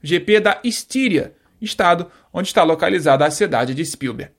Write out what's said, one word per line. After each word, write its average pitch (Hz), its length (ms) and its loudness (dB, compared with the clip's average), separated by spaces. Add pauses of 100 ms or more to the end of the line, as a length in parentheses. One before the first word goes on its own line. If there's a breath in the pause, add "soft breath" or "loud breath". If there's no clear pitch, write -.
G 165 180 -2
P 214 200 2
da 208 240 0
Estíria, - 720 -2 (260)
estado 175 480 0 (240 soft breath)
onde 185 140 -6
está 185 160 2
localizada 151 600 2
a 151 60 2
cidade 131 460 -2
de 151 100 -6
Spielberg. 127 540 -10